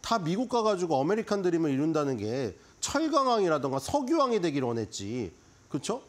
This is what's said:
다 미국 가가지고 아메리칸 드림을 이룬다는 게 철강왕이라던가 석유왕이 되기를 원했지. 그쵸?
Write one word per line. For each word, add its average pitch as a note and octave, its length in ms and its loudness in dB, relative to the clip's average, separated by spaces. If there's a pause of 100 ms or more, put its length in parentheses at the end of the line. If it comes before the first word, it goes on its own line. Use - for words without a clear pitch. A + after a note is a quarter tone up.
다 A3+ 180 0
미국 F#3+ 300 -2
가가지고 F#3 520 2
아메리칸 G3+ 420 0
드림을 E3 280 2
이룬다는 C#3+ 460 0
게 G#2+ 400 -4 (240)
철강왕이라던가 G#3+ 1000 2
석유왕이 C4+ 600 2
되기를 C#3+ 260 0
원했지. A2+ 680 -4 (360)
그쵸? G#3+ 400 -6